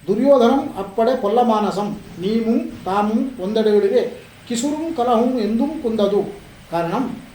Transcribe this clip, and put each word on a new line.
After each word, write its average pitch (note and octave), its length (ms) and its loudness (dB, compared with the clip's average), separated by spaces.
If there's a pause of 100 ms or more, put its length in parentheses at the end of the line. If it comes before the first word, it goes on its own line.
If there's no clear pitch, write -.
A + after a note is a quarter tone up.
ದುರ್ಯೋಧನಂ C4 680 4
ಅಪ್ಪಡೆ A3+ 440 0
ಪೊಲ್ಲ G#3+ 200 2
ಮಾನಸಂ G#3 600 0 (180)
ನೀಮು A3+ 680 -2
ತಾಮು G#3 580 -2
ಒಂದೆಡೆಗಳಿವೆ G#3 800 2 (240)
ಕಿಸುರುಂ D4 460 -4
ಕಲಹುಂ B3 460 2
ಎಂದುಂ A#3 420 -2
ಕುಂದದು G#3 420 0 (480)
ಕಾರಣಂ. E3+ 460 -4 (180)